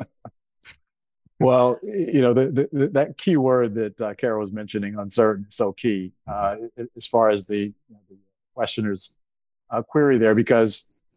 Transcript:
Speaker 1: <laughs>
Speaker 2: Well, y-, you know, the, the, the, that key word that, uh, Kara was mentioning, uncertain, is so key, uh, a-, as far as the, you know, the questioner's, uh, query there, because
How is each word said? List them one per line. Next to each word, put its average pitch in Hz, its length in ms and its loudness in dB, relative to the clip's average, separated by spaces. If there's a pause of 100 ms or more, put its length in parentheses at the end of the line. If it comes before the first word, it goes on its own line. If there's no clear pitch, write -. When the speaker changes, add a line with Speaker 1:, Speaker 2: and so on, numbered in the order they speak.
Speaker 1:
<laughs> - 60 -12 (1300)
Speaker 2:
Well, 123 420 4
y-, 196 320 -4
you 143 60 4
know, 120 140 4
the, 131 120 4
the, 143 260 -2
the, 143 160 0
that 143 280 -2
key 175 200 0
word 127 400 2
that, 107 240 -6
uh, 107 140 -6
Kara 113 260 -2
was 104 100 -6
mentioning, 104 480 -8
uncertain, 101 500 0
is - 60 -20
so 101 180 -2
key, 95 380 -4 (160)
uh, 104 300 -4 (200)
a-, 117 200 -10
as 117 100 -10
far 113 240 4
as 101 160 -2
the, 104 120 -4
you 104 160 -6 (160)
know, - 100 -20 (100)
the 95 60 -20 (380)
questioner's, 107 640 -6 (540)
uh, 117 120 -2
query 143 360 2
there, 110 160 4
because 113 540 2 (280)